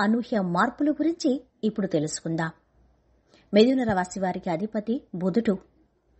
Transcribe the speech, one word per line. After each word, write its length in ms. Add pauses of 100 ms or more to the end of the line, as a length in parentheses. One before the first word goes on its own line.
అనూహ్య 400
మార్పుల 500
గురించి 540 (200)
ఇప్పుడు 220
తెలుసుకుందాం. 640 (1040)
మిథున 380
రాశి 280
వారికి 300
అధిపతి 520 (120)
బుధుడు. 440 (600)